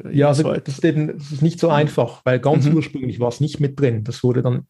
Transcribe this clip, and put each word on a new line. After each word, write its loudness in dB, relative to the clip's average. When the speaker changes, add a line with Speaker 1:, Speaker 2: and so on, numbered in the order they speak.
Speaker 1:
äh, -12
Speaker 2:
Ja, 4
also 2
Speaker 1:
so 0
etwas? -4
Speaker 2:
das -8
ist -12
eben, 2
das -10
ist -4
nicht 2
so 2
Speaker 1:
Mhm. 4
Speaker 2:
einfach, 0
weil 2
ganz 2
Speaker 1:
Mhm. 4
Speaker 2:
ursprünglich -4
war 0
es -6
nicht -4
mit -2
drin. 0
Das -10
wurde 2
dann -2